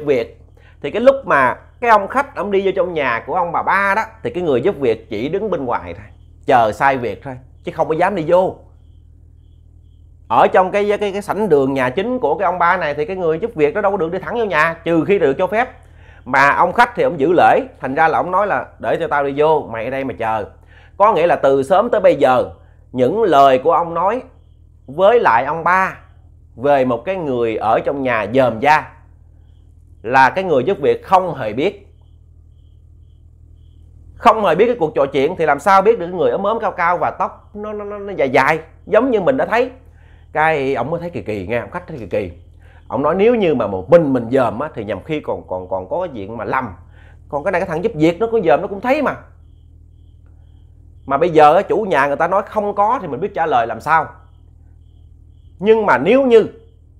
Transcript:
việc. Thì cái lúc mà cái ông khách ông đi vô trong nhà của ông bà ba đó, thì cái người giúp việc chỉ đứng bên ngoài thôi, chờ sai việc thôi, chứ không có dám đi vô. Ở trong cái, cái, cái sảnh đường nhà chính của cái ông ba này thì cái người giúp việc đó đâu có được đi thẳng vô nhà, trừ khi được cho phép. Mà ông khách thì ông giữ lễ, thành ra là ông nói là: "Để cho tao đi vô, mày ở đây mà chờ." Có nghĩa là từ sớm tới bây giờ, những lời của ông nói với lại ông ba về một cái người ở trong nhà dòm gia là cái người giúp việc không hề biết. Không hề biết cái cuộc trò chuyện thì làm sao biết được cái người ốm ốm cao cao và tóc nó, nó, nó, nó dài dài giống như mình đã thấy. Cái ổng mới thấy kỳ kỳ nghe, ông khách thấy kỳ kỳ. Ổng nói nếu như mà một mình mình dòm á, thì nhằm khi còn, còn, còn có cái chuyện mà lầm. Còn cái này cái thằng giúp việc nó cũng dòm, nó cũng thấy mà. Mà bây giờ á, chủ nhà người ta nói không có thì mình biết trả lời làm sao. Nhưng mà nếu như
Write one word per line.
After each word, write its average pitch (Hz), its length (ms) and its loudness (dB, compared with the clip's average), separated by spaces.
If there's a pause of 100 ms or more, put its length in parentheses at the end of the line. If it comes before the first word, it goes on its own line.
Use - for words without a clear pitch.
việc. - 360 -2 (400)
Thì 143 100 -6
cái 202 100 -4
lúc 269 140 6 (100)
mà 135 300 2 (240)
cái 233 120 -2
ông 202 160 2
khách 277 280 -4
ông 196 160 -6
đi 196 140 0
vô 190 100 0
trong 180 180 -2
nhà 127 340 -2
của 143 80 -6
ông 175 160 -2
bà 156 120 -2
ba 196 320 0
đó, 220 60 -2 (220)
thì 120 60 -4
cái 180 140 -6
người 135 180 0
giúp 196 180 0
việc 117 300 -2
chỉ 113 200 -6
đứng 196 200 -4
bên 151 160 -4
ngoài 98 280 -6
thôi, - 120 -18 (400)
chờ 117 260 4
sai 139 260 0
việc 113 260 -8
thôi, 127 140 -14 (260)
chứ 175 120 -10
không 156 120 -4
có 160 80 -2
dám 180 200 0
đi 170 120 -6
vô. 175 280 2 (1700)
Ở 139 200 4
trong 190 240 2
cái, 208 260 -2
cái, 202 140 -4
cái 196 100 -6
sảnh 196 280 -4
đường 139 240 2
nhà 131 160 0
chính 226 300 -4
của 147 160 -2
cái 190 100 -2
ông 180 140 -2
ba 180 180 2
này 156 160 -4
thì 147 120 -4
cái 190 100 -8
người 165 240 -2
giúp 226 160 -6
việc 151 180 2
đó 208 80 -2
đâu 196 100 2
có 202 60 -4
được 165 140 -2
đi 185 80 -6
thẳng 180 200 -8
vô 233 60 0
nhà, 165 280 2 (100)
trừ 165 220 2
khi 196 140 2
được 175 180 2
cho 185 100 -2
phép. 226 220 -2 (560)
Mà 135 240 4
ông 139 240 4
khách 240 220 2
thì 165 80 0
ông 170 160 -2
giữ 170 140 2
lễ, 190 280 6 (180)
thành 135 160 -6
ra 160 120 2
là 139 100 0
ông 151 140 -2
nói 196 160 0
là: 151 180 -2 (140)
"Để 123 200 -2
cho 160 80 -4
tao 147 160 -2
đi 143 120 -4
vô, 147 360 2
mày 113 140 -8
ở 127 60 -6
đây 135 120 -6
mà 127 140 -6
chờ." 110 280 -4 (520)
Có 208 160 4
nghĩa 151 140 2
là 143 80 4
từ 135 280 2
sớm 185 260 2
tới - 120 0
bây 180 140 6
giờ, 127 340 2 (420)
những 135 320 0
lời 139 400 6
của 160 80 2
ông 165 220 0
nói 196 280 -2 (680)
với 190 320 4
lại 131 260 2
ông 160 180 -6
ba 180 340 0 (580)
về 135 300 2
một 123 200 -4
cái 190 100 -4
người 120 420 -2
ở 117 280 0
trong 139 180 -4
nhà 117 300 -2
dòm 123 260 2
gia 143 320 2 (1120)
là 127 280 4
cái 190 140 -4
người 151 200 2
giúp 196 180 0
việc 120 240 0
không 180 300 0
hề 110 180 -6
biết. 151 340 -4 (2250)
Không 220 300 2
hề 160 100 2
biết 226 100 2
cái 240 140 -2
cuộc 156 160 -4
trò 143 100 2
chuyện 143 320 -2
thì 165 80 -2
làm 143 140 0
sao 196 220 4
biết 214 180 2
được 170 60 -6
cái 180 100 -10
người 165 160 0
ốm 185 120 -4
ốm 220 180 -2
cao 196 100 -4
cao 175 260 0
và 135 140 -2
tóc - 420 -8
nó, 214 200 -12
nó, 208 120 -10
nó, 208 120 -12
nó 196 160 -12
dài 139 160 -2
dài 135 300 2 (260)
giống 233 260 0
như 214 100 0
mình 143 160 0
đã 170 80 0
thấy. 240 260 -2 (640)
Cái 151 420 0
ổng 123 160 -4
mới 170 80 -6
thấy - 100 -10
kỳ 120 120 -10
kỳ 98 260 -8
nghe, 117 120 -4
ông 104 120 -12
khách 180 160 -12
thấy 160 100 -14
kỳ 110 80 -12
kỳ. 92 260 -6 (560)
Ổng 113 160 -4
nói 156 120 0
nếu 220 200 4
như 175 200 2
mà 113 120 -2
một 92 220 -6
mình 160 240 6
mình 113 180 -2
dòm 120 280 0
á, 151 160 -6
thì 117 100 -10
nhằm 101 180 -8
khi 151 160 -6
còn, 98 280 -8
còn, 92 220 -8
còn 95 200 -6
có 156 100 -4
cái 180 140 -8
chuyện 107 240 -12
mà 104 80 -8
lầm. 123 280 -4 (560)
Còn 143 140 -8
cái 190 80 -2
này 180 100 -2
cái 190 60 -6
thằng 165 160 -6
giúp 160 120 -2
việc 165 240 0
nó 226 120 -2
cũng 226 140 0
dòm, 156 160 4
nó 196 60 -8
cũng 196 140 -10
thấy 277 200 0
mà. 185 140 -2 (1900)
Mà 139 120 -4
bây 170 120 2
giờ 151 260 6
á, 185 60 4
chủ 165 200 -2
nhà 156 260 0
người 139 80 -2
ta 165 120 -2
nói 190 180 0
không 208 300 -4
có 220 260 0
thì 185 60 -10
mình 135 120 -8
biết 190 160 -6
trả 165 100 -2
lời 123 220 0
làm 113 140 -8
sao. 151 260 0 (1500)
Nhưng 214 260 2
mà 214 120 4
nếu 240 280 2
như 233 220 6 (520)